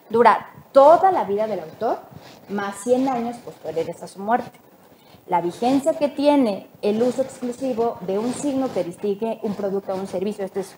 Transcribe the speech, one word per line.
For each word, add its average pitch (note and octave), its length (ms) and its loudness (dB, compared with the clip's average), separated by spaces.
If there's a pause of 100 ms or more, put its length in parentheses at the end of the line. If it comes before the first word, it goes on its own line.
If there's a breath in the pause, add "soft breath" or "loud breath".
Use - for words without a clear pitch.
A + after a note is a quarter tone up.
dura A#3 420 4 (220)
toda E4 380 8
la D4 140 0
vida G3+ 220 -2
del G3 140 -6
autor, F#3 380 -4 (500 soft breath)
más G3+ 340 -6
cien B3+ 260 2
años A#3 300 -4
posteriores D#3+ 640 -8
a F3 60 -14
su - 120 -16
muerte. A3+ 380 -2 (680 soft breath)
La F3 140 0
vigencia C4 540 0
que D4 140 0
tiene C#4 600 2 (120)
el G#3+ 220 0
uso B3 200 0
exclusivo A#3+ 800 -4
de F#3+ 160 -2
un A#3+ 160 -2
signo C4 380 -2
que F3 120 -2
distingue G#3 580 -4
un G#3+ 120 -4
producto G3 380 -4
o F#3+ 40 -4
un F#3+ 100 -6
servicio, G3 380 -6
esto F#3+ 160 -6
es - 180 -10